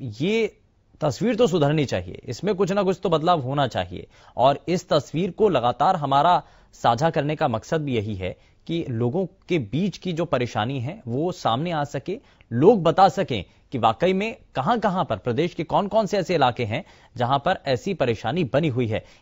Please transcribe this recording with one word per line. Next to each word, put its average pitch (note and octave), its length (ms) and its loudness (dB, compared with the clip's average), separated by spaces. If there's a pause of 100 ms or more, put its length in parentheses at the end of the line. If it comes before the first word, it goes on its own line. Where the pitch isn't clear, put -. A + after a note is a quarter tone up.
ये E3 560 -2 (440)
तस्वीर F#3 340 0
तो A3+ 120 4
सुधरनी D3+ 380 2
चाहिए, F#2 400 -6
इसमें F3 300 -4
कुछ F3+ 160 0
ना G3+ 120 0
कुछ F#3 200 0
तो G3+ 60 -2
बदलाव D#3+ 320 2
होना C3+ 260 0
चाहिए, F2+ 400 -6 (300)
और C#3 300 4
इस E3+ 220 -2
तस्वीर E3 420 0
को G#3+ 180 2
लगातार C#3+ 460 2
हमारा D3 480 2 (300)
साझा B2 360 2
करने D#3 260 -2
का D3+ 120 0
मकसद B2+ 340 -2
भी C#3 140 -2
यही G#2 200 -2
है F#2 220 -6 (300)
कि E3 220 -4
लोगों A#2+ 360 -2
के - 340 -4
बीच C#3+ 380 -2
की F#3 160 -6
जो - 120 -4
परेशानी B2 540 -2
है C#3 280 -8
वो C#3+ 240 -2
सामने C#3+ 400 -2
आ D3+ 120 -4
सके, E3+ 360 -8 (320)
लोग E3 320 6
बता F3 260 6
सकें C3+ 360 -4 (260)
कि C3+ 60 -4
वाकई A#2 360 2
में G#3 240 -4 (180)
कहां-कहां F#3 500 0
पर, G#2 120 -2
प्रदेश C3 360 -2
के E3+ 100 -6
कौन-कौन G3 420 0
से G#3 120 -2
ऐसे F3+ 180 0
इलाके B2 300 2
हैं A2 200 -4 (320)
जहां A#2+ 220 2
पर F#3 260 -2
ऐसी F#3 280 -2
परेशानी B2+ 500 -2
बनी D3 240 0
हुई B2 200 -2
है। G#2 180 -4 (160)